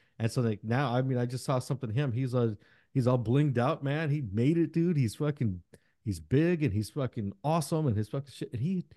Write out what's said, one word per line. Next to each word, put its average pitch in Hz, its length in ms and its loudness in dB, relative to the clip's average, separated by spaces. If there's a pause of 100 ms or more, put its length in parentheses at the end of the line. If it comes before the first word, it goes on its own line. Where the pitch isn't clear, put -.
(180)
And 110 140 0
so, 135 80 -2
like, 113 240 -2
now, 120 300 0
I 131 80 2
mean, 131 160 0
I 123 80 0
just 120 180 -8
saw 135 140 0
something 120 320 -6
of 104 60 -2
him. 120 160 0
He's 127 200 -2
a, 117 240 0 (380)
he's 123 120 2
all 127 120 4
blinged 120 400 2
out, 143 260 0
man. 147 240 -2
He 147 140 0 (100)
made 127 240 4
it, 160 160 0
dude. 170 240 2
He's 123 200 0
fucking, 127 440 -2 (440)
he's 92 160 -4
big 151 420 2
and 120 100 2
he's 104 180 0
fucking 117 440 -4 (100)
awesome 156 420 0
and 107 100 2
his 107 120 -2
fucking 139 260 -8
shit. - 180 -10
And 110 100 -4
he 180 240 -2 (100)